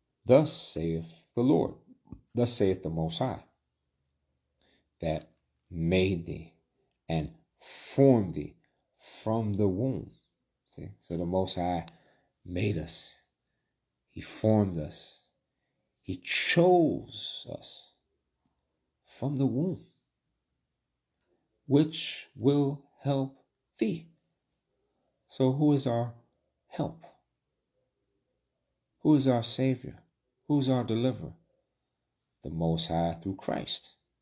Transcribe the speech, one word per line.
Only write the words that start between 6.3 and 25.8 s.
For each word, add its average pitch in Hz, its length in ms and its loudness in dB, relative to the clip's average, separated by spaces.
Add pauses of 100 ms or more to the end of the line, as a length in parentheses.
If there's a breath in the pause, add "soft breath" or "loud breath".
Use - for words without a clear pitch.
and 80 280 -2 (240)
formed 117 760 2
thee 76 200 -10 (420)
from 110 560 -4
the 101 140 0
womb." 101 440 -4 (580)
See? - 200 -14 (120)
So 85 160 -8
the 87 80 -4
Most 92 300 0
High 87 300 -2 (580 loud breath)
made 90 340 -2
us. - 380 -8 (920)
He - 120 -14
formed 104 560 2
us. - 400 -10 (920)
He 92 140 -6
chose - 1300 2
us - 400 -16 (1120)
from 139 320 -6
the 135 80 2
womb, 135 400 -2 (1800)
which 151 680 0
will 143 480 2 (200)
help 135 340 -2 (400)
thee. 185 320 -2 (1160)
So 131 240 2
who 147 220 4
is 139 120 2